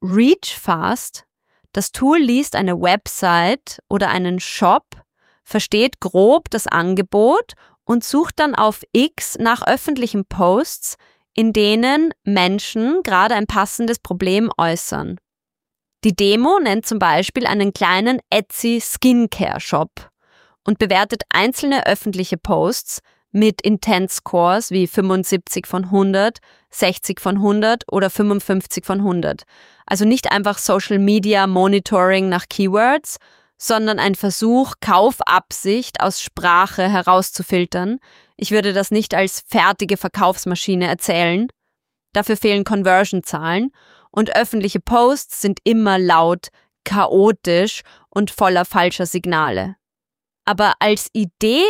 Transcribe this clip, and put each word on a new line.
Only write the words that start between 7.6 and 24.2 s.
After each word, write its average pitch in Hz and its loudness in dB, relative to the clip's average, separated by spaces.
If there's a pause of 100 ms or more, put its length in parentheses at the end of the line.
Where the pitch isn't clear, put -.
und 240 0
sucht - 0
dann 302 0
auf 214 0 (100)
X - 0
nach 233 0
öffentlichen 240 -2
Posts, 190 -2 (360)
in 226 0
denen 240 2 (120)
Menschen 208 0
gerade 214 2
ein 208 -2
passendes 226 -2
Problem 190 -2
äußern. 170 -4 (840)
Die 208 2
Demo 233 4
nennt 226 -2
zum 220 -4
Beispiel 190 0
einen 202 0
kleinen 202 0 (120)
Etsy 233 -2
Skincare - 0
Shop - -6 (540)
und 208 0
bewertet 196 0
einzelne 269 0
öffentliche 185 -6
Posts 175 -4 (320)
mit 214 2
Intent-Scores 190 0